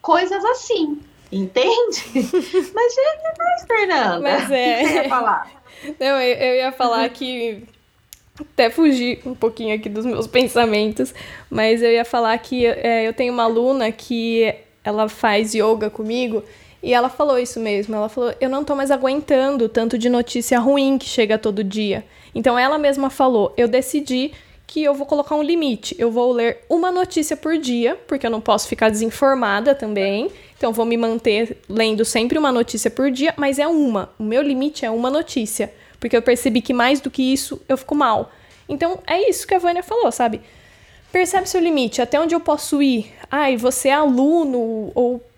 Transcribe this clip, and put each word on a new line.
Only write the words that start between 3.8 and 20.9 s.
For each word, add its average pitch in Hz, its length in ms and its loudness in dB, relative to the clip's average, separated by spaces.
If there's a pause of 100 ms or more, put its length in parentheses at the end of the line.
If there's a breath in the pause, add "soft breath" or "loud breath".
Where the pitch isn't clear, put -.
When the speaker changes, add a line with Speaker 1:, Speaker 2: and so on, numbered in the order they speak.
Speaker 2:
Mas 285 300 0
é. 247 240 2
Speaker 1:
O 226 40 -2
que 302 100 2
você 311 60 0
ia 294 140 0
falar? 226 420 0 (500 loud breath)
Speaker 2:
Não, 269 200 0
eu, 247 160 0
eu 254 200 0
ia 262 160 0
falar 233 380 0
que, 240 540 -8 (760)
até 240 300 0
fugi 254 560 2
um 254 80 -10
pouquinho 226 400 -2
aqui 214 140 -6
dos 214 180 -6
meus 226 200 -4
pensamentos, 226 880 0 (360 loud breath)
mas 220 320 2
eu 233 80 4
ia 233 140 4
falar 233 340 0
que, 247 280 -2
é, 226 400 0
eu 226 60 -2
tenho 247 200 -2
uma 240 120 0
aluna 233 480 0
que 226 640 -2 (280)
ela 214 260 -2
faz 214 460 0
yoga 214 360 2
comigo, 226 520 -4 (420 loud breath)
e 240 80 0
ela 247 160 4
falou 269 300 0
isso 240 200 -4
mesmo, 214 380 -2
ela 214 140 -2
falou, 240 280 -2
"Eu 262 120 0
não 277 120 -2
tô 285 140 -2
mais 277 140 -2
aguentando 269 800 2
tanto 233 260 0
de 233 140 0
notícia 240 480 0
ruim 269 400 2